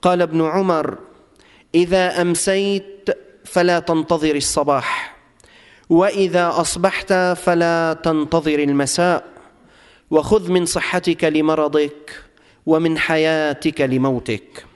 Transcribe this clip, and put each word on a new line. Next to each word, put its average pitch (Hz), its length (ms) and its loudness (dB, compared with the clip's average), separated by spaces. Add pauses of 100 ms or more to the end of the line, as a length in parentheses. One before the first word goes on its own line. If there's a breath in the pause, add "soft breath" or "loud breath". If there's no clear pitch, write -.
قال 180 200 2
ابن 160 200 0
عمر: 165 560 0 (760 soft breath)
"إذا 180 460 2
أمسيت 196 880 -2 (360)
فلا 175 340 2
تنتظر 156 560 0
الصباح، 139 800 -2 (720 soft breath)
وإذا 175 640 2
أصبحت 175 580 -2
فلا 170 880 0
تنتظر 156 560 0
المساء، 143 640 0 (880 soft breath)
وخذ 170 400 2
من 180 140 2
صحتك 170 580 -2
لمرضك 151 1000 0 (420 soft breath)
ومن 160 320 2
حياتك 156 840 -2
لموتك". 127 840 -4 (100)